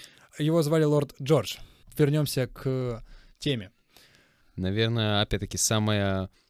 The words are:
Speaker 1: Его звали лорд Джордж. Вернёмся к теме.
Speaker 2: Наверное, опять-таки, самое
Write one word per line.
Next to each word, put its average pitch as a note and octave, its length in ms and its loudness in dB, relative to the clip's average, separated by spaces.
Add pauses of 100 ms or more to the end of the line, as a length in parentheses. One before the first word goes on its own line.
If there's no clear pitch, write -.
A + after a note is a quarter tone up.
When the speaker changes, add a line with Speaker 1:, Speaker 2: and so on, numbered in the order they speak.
(380)
Speaker 1:
Его D#3+ 240 4
звали D#3 220 2
лорд D3 380 2
Джордж. C3 360 0 (400)
Вернёмся C#3+ 500 2
к B2+ 560 -6 (340)
теме. A#2 320 -4 (840)
Speaker 2:
Наверное, G#2+ 640 0
опять-таки, G2+ 360 -4
самое G2+ 720 0 (220)